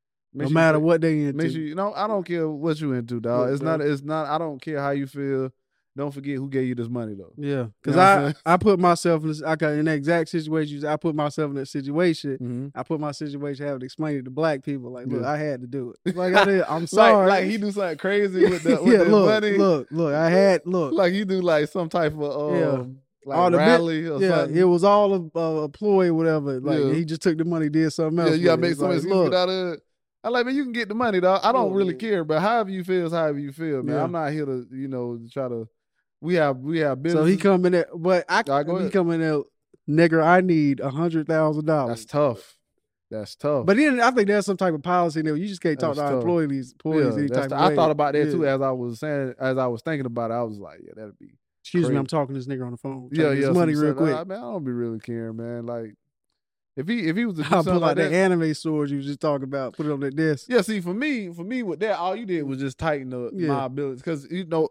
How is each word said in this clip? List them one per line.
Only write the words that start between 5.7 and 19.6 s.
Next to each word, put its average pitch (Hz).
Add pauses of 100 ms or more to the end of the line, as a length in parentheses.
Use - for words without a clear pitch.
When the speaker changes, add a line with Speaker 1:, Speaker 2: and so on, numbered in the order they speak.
Speaker 1:
Don't 143
forget 139
who 135
gave 131
you 123
this 117
money, 113
though. 95
Speaker 2:
Yeah. 143
Speaker 1:
You 110 (120)
Speaker 2:
'Cause 147
Speaker 1:
know 180
what 190
I'm 196
Speaker 2:
I, 143
Speaker 1:
saying? 147 (100)
Speaker 2:
I 170
put 196
myself 170
in 160
this, 151
I 156
got 151
in 151
that 160
exact 156
situation. 151
I 151
put 160
myself 147
in 139
that 135
situation. 143
Speaker 1:
Mm-hmm. 123
Speaker 2:
I 127
put 160
my 151
situation, 143
having 139
to 131
explain 151
it 127
to 131
black 147
people. 131
Like, 127
"Look, 120
Speaker 1:
Yeah. 135
Speaker 2:
I 151
had 143
to 127
do 123 (120)
it." 180
Like, 180
I 202
did, 190
I'm 165
Speaker 1:
<laughs> -
Like, 160
Speaker 2:
sorry. 208
Speaker 1:
like, 190
he 214
do 202
something 185
crazy 190
with 175
the, 208
Speaker 2:
<laughs> 202
Speaker 1:
with 240
Speaker 2:
Yeah, 202
Speaker 1:
the 175
Speaker 2:
look, 208
Speaker 1:
money. 208
Speaker 2:
look, 175